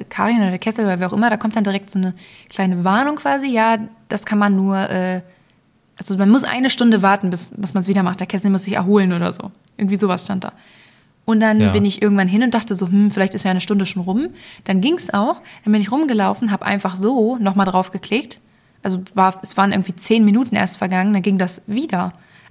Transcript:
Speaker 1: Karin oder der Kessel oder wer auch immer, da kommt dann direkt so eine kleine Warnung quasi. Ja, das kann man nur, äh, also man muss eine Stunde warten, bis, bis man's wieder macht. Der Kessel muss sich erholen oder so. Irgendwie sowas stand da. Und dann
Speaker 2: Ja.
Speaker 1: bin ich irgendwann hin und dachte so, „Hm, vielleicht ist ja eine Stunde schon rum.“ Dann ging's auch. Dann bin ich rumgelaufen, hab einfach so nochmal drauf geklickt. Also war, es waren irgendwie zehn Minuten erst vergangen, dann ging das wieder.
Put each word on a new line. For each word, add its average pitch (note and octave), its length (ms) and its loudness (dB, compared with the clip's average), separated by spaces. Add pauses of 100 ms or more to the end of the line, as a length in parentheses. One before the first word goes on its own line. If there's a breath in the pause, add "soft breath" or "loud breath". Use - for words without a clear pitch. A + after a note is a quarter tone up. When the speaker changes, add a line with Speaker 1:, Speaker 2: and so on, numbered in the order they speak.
Speaker 1:
Karin A3 300 0
oder G3 100 2
der F3+ 100 -2
Kessel A3 240 -2
oder F#3 160 0
wer F3+ 80 -2
auch F3 60 -6
immer, A3 160 2
da A3 80 0
kommt A3 180 -4
dann A3 80 2
direkt G3 260 -2
so - 80 -6
eine F#3 160 0 (360 loud breath)
kleine F#3 340 -2
Warnung A#3+ 320 0
quasi. C#4 320 -2
Ja, A3+ 300 2 (320)
das - 160 -2
kann G#3 120 0
man G#3 200 4
nur, G3 200 2 (120)
äh, F#3 320 -2 (760 soft breath)
also - 220 -6
man G3 120 4
muss B3+ 140 6
eine B3+ 260 -2
Stunde A3+ 320 4
warten, G3 280 2
bis, F3 260 -4
bis G3+ 180 -6
man's F#3 140 -2
wieder G3 160 2
macht. F3+ 160 -2
Der F3+ 80 -8
Kessel G3 240 0
muss F#3+ 120 0
sich F#3+ 120 -4
erholen F#3+ 380 2
oder F3 180 -2
so. - 180 -10 (280)
Irgendwie G3+ 180 0
sowas F#3 280 0
stand F#3 200 -6
da. - 80 -10 (760 soft breath)
Und A3 160 2
dann G#3+ 180 4
Speaker 2:
Ja. G#3 120 4
Speaker 1:
bin G3+ 120 2
ich G3+ 180 -2
irgendwann G3+ 280 4
hin G#3 120 2
und B3 120 2
dachte A3+ 200 -2
so, F#3 140 -2
„Hm, G3+ 240 4
vielleicht F#3+ 240 -2
ist G3 80 -4
ja F#3+ 80 0
eine F#3 80 0
Stunde G3 260 0
schon F3+ 180 -6
rum.“ A3 260 -2 (340 loud breath)
Dann F#3+ 160 0
ging's D#4 300 0
auch. G#3 320 -2 (240 loud breath)
Dann G#3 80 2
bin G#3+ 80 4
ich G3+ 100 -4
rumgelaufen, A3+ 600 0
hab G3 120 -4
einfach G3 320 -4
so A3+ 420 0
nochmal G3 280 0
drauf F#3 260 -2
geklickt. - 480 -6 (420 soft breath)
Also F#3 220 -4 (100)
war, F#3+ 300 2
es - 140 -8
waren G3 160 2
irgendwie F#3 220 -2
zehn A3+ 280 2
Minuten G#3 320 2
erst F#3+ 220 -2
vergangen, F#3 360 -2
dann G3 80 2
ging G3 160 0
das F3+ 300 -4
wieder. G#3 460 -4 (380 soft breath)